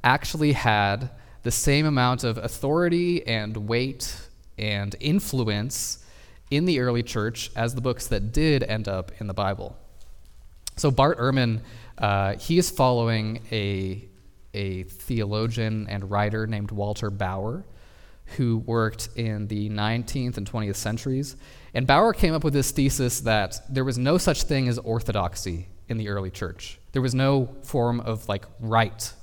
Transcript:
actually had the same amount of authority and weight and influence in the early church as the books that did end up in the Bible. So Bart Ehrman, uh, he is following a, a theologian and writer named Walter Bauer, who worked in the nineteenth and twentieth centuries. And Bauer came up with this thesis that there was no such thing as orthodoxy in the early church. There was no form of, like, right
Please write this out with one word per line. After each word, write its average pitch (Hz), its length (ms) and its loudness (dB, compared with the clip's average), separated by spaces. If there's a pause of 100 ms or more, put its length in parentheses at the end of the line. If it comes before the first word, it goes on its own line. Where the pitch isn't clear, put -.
actually 147 500 4
had 107 580 2 (320)
the 120 80 -2
same 147 360 4
amount 127 380 2
of 113 140 0
authority 170 880 0
and 110 300 -2 (120)
weight 131 600 -2 (280)
and 101 440 -2
influence 127 1040 -2 (460)
in 147 140 2
the 170 160 2
early 120 220 2
church 113 540 -4
as 120 180 0
the 123 60 -4
books 123 260 -2
that 104 260 0
did 147 300 4
end 110 260 -2
up 95 220 -4 (100)
in 107 60 -4
the 98 80 -4
Bible. 98 420 -2 (1000)
So 147 140 2
Bart 135 280 4
Ehrman, 123 420 2 (380)
uh, 98 380 2
he 170 220 2
is - 120 2
following 117 800 2
a, 98 580 -2 (460)
a 95 300 -4
theologian 110 1040 -2
and 98 220 -6
writer 104 360 0
named 104 240 -4
Walter 104 400 -2
Bauer, 101 540 -4 (720)
who 117 220 2
worked 113 580 0
in 107 300 -2
the 104 240 -4
nineteenth 113 640 -2
and 101 100 -4
twentieth 104 300 -2
centuries. 131 600 -4 (380)
And 123 120 0
Bauer 170 260 6
came 160 220 4
up 156 100 0
with 151 100 2
this 139 180 2
thesis 135 480 2
that 107 400 0 (100)
there 131 140 0
was 127 140 -2
no 139 200 4
such 175 240 2
thing 135 260 2
as 120 100 0
orthodoxy 95 920 -2 (200)
in 117 80 -2
the 110 120 -4
early 98 220 -2
church. - 480 -8 (140)
There 131 100 2
was 127 120 0
no 135 480 2
form 120 380 0
of, 113 280 -4
like, 98 160 -2 (160)
right 113 520 2 (100)